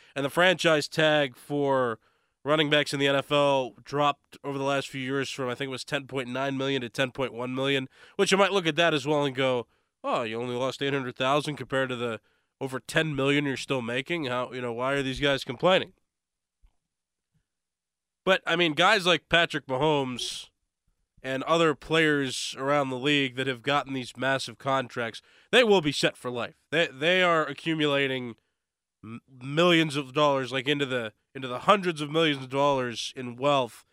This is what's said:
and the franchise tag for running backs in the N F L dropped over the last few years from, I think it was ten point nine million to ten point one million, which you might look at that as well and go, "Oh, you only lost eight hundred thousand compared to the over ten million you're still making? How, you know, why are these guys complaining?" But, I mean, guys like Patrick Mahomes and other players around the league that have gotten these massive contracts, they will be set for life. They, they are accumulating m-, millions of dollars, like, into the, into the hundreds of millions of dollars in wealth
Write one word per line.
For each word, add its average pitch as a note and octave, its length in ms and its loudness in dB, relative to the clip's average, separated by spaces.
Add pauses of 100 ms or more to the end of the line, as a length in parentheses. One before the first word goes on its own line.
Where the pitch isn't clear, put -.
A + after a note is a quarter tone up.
(140)
and C3+ 100 -2
the C#3 60 -4
franchise E3 580 4
tag D3+ 480 2
for C3+ 640 0 (440)
running D3 280 2
backs D3 240 2
in C#3+ 60 -2
the C#3 60 2
N C#3 100 2
F C3+ 140 -4
L C#3 440 2 (100)
dropped C#3+ 580 -2
over C#3 140 -6
the C#3 80 -4
last C#3 240 0
few C3+ 140 -10
years C3 260 -4
from, C3 220 -6
I A#2+ 40 -6
think C#3 140 -6
it C3 40 -8
was B2+ 120 -10
ten C#3 220 -6
point B2+ 240 -6
nine C3+ 260 -4
million C3+ 240 -2
to A#2+ 80 -6
ten C3 220 -2
point A#2+ 240 -4
one B2 200 -6
million, C3+ 320 0 (300)
which F#3+ 160 2
you F#3+ 60 6
might G3 140 4
look F#3+ 140 0
at D#3 100 0
that E3+ 180 4
as C3+ 120 -2
well D3 200 2
and C3+ 100 -4
go, B2+ 300 0 (360)
"Oh, A#3+ 200 -2
you A2+ 180 -4
only B2 140 -6
lost B2+ 280 -4
eight C#3 100 0
hundred B2+ 240 -4
thousand C#3 400 0
compared C3 340 -2
to B2+ 60 -4
the A#2 240 -4 (400)
over C3 200 -6
ten D#3 360 -2
million C#3+ 280 2
you're C3+ 120 -2
still C3 260 -4
making? C3+ 440 -4
How, B2 260 -4
you B2+ 80 -8
know, A#2+ 120 -6
why B2 200 -2
are C#3+ 100 0
these C3 180 -6
guys C#3 240 0
complaining?" D3 480 0 (2250)
But, F#3 240 2
I E3 80 0
mean, E3+ 200 2
guys F3+ 320 4
like E3+ 240 2
Patrick E3 360 2
Mahomes C3 840 -2 (720)
and C3 220 -4
other D#3+ 300 4
players D3 840 0
around C3+ 320 0
the B2+ 80 -4
league C#3 380 0
that B2+ 100 -4
have B2 160 -6
gotten C#3 320 -2
these B2+ 200 -8
massive B2+ 440 -4
contracts, B2+ 640 -4 (280)
they B3 140 6
will G3+ 160 6
be D3 100 0
set - 280 -2
for B2+ 120 -8
life. A#2 240 -6 (160)
They, D#3 220 2
they E3 300 0
are E3 240 2
accumulating C#3 880 -2 (680)
m-, A2+ 200 -14 (200)
millions D#3+ 540 2
of C3+ 160 -6
dollars, C3+ 400 2
like, C3 160 -2
into C#3+ 160 0
the, B2 300 -4 (200)
into C3 140 -10
the B2 120 -6
hundreds F3+ 420 2
of D3 80 -6
millions D3+ 320 0
of C3 80 -12
dollars C3+ 640 -2
in B2 200 -10
wealth C3 560 0